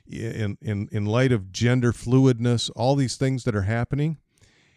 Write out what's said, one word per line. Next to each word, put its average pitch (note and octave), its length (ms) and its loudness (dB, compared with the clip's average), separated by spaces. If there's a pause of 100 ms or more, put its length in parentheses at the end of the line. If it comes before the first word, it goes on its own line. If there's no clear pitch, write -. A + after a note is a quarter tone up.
i-, - 60 -12
in, G#2+ 460 -6
in, G#2 320 -4
in G#2 120 -2
light B2 280 2
of F#2+ 180 -2
gender A#2+ 400 2
fluidness, A#2+ 840 2
all B2+ 200 2
these C3+ 220 -2
things C3 260 -2
that B2 120 0
are G2+ 80 0
happening, B2+ 540 -2 (600)